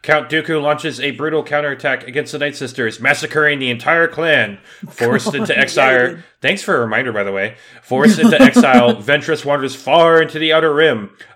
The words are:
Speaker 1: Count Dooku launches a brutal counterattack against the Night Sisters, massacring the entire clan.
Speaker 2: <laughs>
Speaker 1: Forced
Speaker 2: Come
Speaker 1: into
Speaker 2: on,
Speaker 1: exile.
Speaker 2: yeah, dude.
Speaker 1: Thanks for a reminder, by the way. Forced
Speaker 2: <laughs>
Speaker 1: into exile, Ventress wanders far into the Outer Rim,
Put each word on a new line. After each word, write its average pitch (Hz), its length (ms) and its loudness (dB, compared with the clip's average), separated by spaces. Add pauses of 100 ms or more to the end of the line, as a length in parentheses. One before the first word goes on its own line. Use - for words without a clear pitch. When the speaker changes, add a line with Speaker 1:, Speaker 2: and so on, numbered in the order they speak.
Speaker 1:
Count 147 260 -2
Dooku 156 320 -2
launches 147 400 -4
a 139 120 -4
brutal 151 300 -4
counterattack 143 640 -6
against 139 260 -4
the 147 60 -8
Night 143 180 -6
Sisters, 123 440 -6
massacring 147 580 0
the 131 120 -4
entire 156 380 0
clan. 131 500 0 (140)
Speaker 2:
<laughs> - 180 -18
Speaker 1:
Forced 117 360 -2
Speaker 2:
Come 143 100 -4
Speaker 1:
into 131 180 -2
Speaker 2:
on, 127 60 0
Speaker 1:
exile. 131 320 2
Speaker 2:
yeah, 127 240 2
dude. 170 80 -20 (180)
Speaker 1:
Thanks 185 200 -2
for 180 140 -2
a 127 40 0
reminder, 117 320 -2
by 104 120 -4
the 98 80 -4
way. 101 240 -4 (260)
Forced - 360 2
Speaker 2:
<laughs> - 0 -
Speaker 1:
into 214 220 4
exile, 123 560 6
Ventress 147 500 -2
wanders 135 300 -2
far 165 440 4
into 156 180 -4
the 156 140 0
Outer 160 220 2
Rim, 135 360 0 (260)